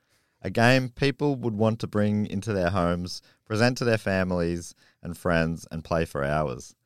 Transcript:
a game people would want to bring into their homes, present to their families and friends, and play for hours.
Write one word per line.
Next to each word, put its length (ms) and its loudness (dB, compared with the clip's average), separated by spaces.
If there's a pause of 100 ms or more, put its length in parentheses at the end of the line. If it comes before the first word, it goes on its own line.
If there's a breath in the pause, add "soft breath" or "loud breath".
(420)
a 80 -6
game 400 4
people 460 0
would 180 -4
want 240 2
to 80 -8
bring 400 0
into 260 -4
their 180 2
homes, 520 -2 (240)
present 320 2
to 60 -2
their 140 2
families 760 -2 (280)
and 140 -10
friends, 540 0
and 140 -10
play 200 0
for 200 -4
hours. 500 -4 (100)